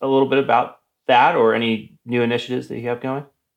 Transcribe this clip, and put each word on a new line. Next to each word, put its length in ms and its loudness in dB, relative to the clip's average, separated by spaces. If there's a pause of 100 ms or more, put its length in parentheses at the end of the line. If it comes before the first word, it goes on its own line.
a 60 -2
little 200 2
bit 120 2
about 420 -2 (260)
that 280 4
or 180 2
any 500 -4
new 180 -2
initiatives 460 -4
that 120 -10
you 100 -8
have 100 -6
going? 260 -8 (320)